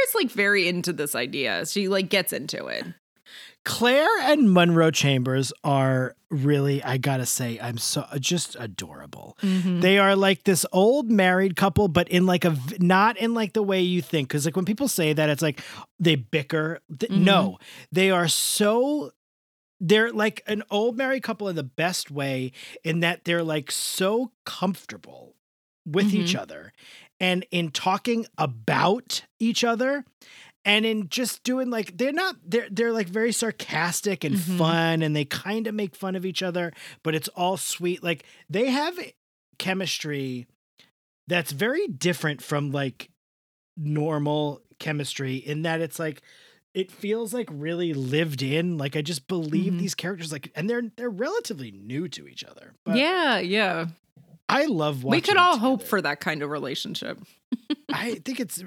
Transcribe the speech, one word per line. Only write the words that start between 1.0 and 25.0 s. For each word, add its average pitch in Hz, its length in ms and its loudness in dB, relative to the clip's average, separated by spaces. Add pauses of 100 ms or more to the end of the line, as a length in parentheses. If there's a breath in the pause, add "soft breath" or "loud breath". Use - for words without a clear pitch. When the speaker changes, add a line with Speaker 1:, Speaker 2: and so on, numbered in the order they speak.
Speaker 1:
idea. 123 500 -2
She, 196 220 -2
like, 190 220 0
gets 190 240 0
into - 340 -6
it. 57 180 -6 (760 loud breath)
Speaker 2:
Claire 294 600 4
and 277 280 6
Monroe 170 400 6
Chambers 131 640 2 (100)
are 135 520 2 (140)
really, 139 540 2
I 131 140 -2
gotta 131 280 0
say, 117 360 -4
I'm 117 160 -6
so, - 280 -4 (140)
just 143 400 -2
adorable. - 840 -14
Speaker 1:
Mm-hmm. 185 380 2
Speaker 2:
They 185 180 6
are 196 200 6
like 196 260 4
this 185 300 2
old 226 360 4
married 190 460 4
couple, 202 320 4
but 175 220 2
in, 180 160 4
like, 180 180 4
a 180 80 6
v-, 139 300 -4
not 190 360 6
in, 226 160 0
like, 220 200 -2
the 220 100 2
way 190 180 2
you 180 200 2
think. 143 280 -2
'Cause, 147 160 -2
like, 160 120 -2
when 185 80 0
people 220 240 0
say 156 240 2
that, 151 160 2
it's 143 120 0
like 156 200 -2 (380 loud breath)
they 160 160 4
bicker. 156 640 -2 (200)
Th-, - 120 -2
Speaker 1:
Mm-hmm. 190 120 4
Speaker 2:
no, 190 360 4 (340 loud breath)
they 190 180 4
are 175 160 4
so, 233 840 0 (680)
they're 214 320 4
like 214 360 0
an 214 220 -2
old 220 280 0
married 269 260 -2
couple 208 240 -4
in 180 80 -2
the 156 80 -2
best 165 480 -4
way 135 400 -4 (320 loud breath)
in 165 160 0
that 170 240 0
they're, 170 200 0
like, 156 280 -2
so 220 600 -2 (140)
comfortable - 920 -8 (500)